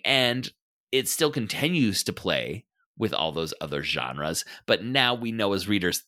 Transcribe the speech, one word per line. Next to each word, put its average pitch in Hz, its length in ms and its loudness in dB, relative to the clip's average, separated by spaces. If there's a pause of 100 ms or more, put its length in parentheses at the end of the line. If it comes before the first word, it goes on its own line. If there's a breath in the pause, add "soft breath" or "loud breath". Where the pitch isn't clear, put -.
and 127 460 2 (400)
it 127 160 2
still 151 240 2
continues 135 720 2
to - 100 -2
play 76 520 -2 (320)
with 107 160 0
all 80 180 0
those 80 300 -4
other 73 220 -4
genres, 71 600 -4 (220 loud breath)
but 98 180 2
now 123 300 2
we 117 180 -4
know 107 220 2
as 95 140 -2
readers 101 400 2